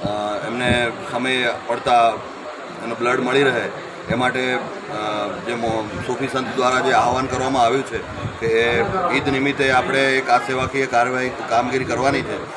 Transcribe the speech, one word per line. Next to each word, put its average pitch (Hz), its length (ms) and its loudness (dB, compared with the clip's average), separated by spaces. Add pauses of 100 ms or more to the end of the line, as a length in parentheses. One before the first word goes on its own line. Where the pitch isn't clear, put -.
અ, - 40 -4 (400)
એમને 120 440 0 (200)
સમય 127 360 0 (200)
પડતા 117 460 4 (680)
એનો 113 120 -6
બ્લડ 120 240 0
મળી 127 240 4
રહે, 117 260 2 (400)
એ 113 60 0
માટે, 127 380 0
અ, 127 60 0 (880)
જે 117 60 -2
મો-, 113 540 -4
સૂફી 127 200 -2
સંત 127 280 -4
દ્વારા 127 240 2
જે 127 140 2
આહવાન 123 320 2
કરવામાં 131 400 2
આવ્યું 127 180 2
છે 117 140 -6 (420)
કે 117 60 -2
એ 117 360 4 (360)
ઈદ 139 120 0
નિમિત્તે 135 420 2
આપણે 131 280 2
એક 131 300 2
આ 123 80 8
સેવાકીય 131 480 0
કાર્યવાહી, 127 440 2
કામગીરી 127 560 0
કરવાની 131 360 0
છે 104 240 -6 (120)